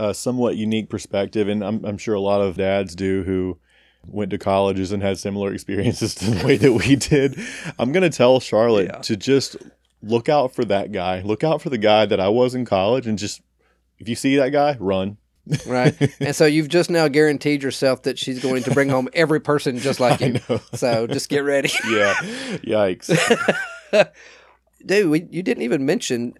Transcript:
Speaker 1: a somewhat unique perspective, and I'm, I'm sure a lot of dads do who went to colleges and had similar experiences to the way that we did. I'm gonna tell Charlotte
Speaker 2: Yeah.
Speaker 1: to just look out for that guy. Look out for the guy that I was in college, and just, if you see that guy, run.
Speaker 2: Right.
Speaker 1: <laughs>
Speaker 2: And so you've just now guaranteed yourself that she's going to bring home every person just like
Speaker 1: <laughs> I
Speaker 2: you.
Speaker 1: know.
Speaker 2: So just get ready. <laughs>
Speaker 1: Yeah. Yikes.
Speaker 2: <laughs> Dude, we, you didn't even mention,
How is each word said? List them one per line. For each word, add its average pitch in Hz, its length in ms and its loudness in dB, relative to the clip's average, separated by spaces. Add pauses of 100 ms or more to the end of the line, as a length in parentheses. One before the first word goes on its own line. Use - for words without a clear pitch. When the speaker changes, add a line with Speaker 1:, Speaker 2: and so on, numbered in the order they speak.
Speaker 1:
a 95 60 -2
somewhat 123 420 -2
unique 110 340 -2
perspective, 101 580 -2
and 104 140 -2
I'm, 101 220 -4
I'm 101 140 -6
sure 110 160 -4
a 98 60 0
lot 101 200 2
of 95 160 0
dads 95 400 0
do 95 260 -2
who 92 360 -2 (480)
went 101 240 -6
to 101 80 -4
colleges 95 520 0
and 101 120 -2
had 98 160 0
similar 101 340 -4
experiences 101 640 -4
to 98 140 -2
the 113 160 0
way 135 100 6
that 123 160 -2
we 113 240 2
did. 139 420 0 (400)
I'm 139 140 -2
gonna 180 180 2
tell 127 300 4
Charlotte 110 460 2
Speaker 2:
Yeah. 95 140 -12
Speaker 1:
to 113 160 -4
just 135 400 0 (460)
look 117 260 0
out 147 240 2
for 123 120 -4
that 98 280 -2
guy. 92 300 -4
Look 107 220 -2
out 156 180 0
for 160 80 -8
the 123 80 -4
guy 104 280 6
that 101 120 0
I 95 100 2
was 123 260 2
in 127 100 -4
college, 110 420 0
and 107 120 -2
just, 98 220 -8 (580)
if 101 100 -12
you 117 80 -6
see 135 200 2
that 135 140 2
guy, 143 300 2
run. 95 360 -2 (500)
Speaker 2:
Right. 127 300 2 (200)
Speaker 1:
<laughs> - 40 -20
Speaker 2:
And 143 160 -2
so 160 80 4
you've 151 240 2
just 170 220 2
now 165 180 2
guaranteed 147 540 2
yourself 131 400 0
that 127 160 -4
she's 127 240 -8
going 131 220 0
to 131 80 -4
bring 139 180 2
home 127 240 0
every 156 260 2
person 143 380 -2
just 131 220 -2
like 123 220 4
Speaker 1:
<laughs> - 0 -
I 131 40 2
Speaker 2:
you. 120 220 0
Speaker 1:
know. 113 120 -2 (140)
Speaker 2:
So 117 320 0
just 139 220 -6
get 147 160 0
ready. 139 340 2
<laughs> 117 100 -4
Speaker 1:
Yeah. 104 260 2 (500)
Yikes. 101 440 0 (840)
Speaker 2:
<laughs> 202 200 4 (720)
Dude, 185 240 2
we, 165 200 0
you 170 120 -6
didn't 233 220 -2
even 160 200 0
mention, 131 560 -2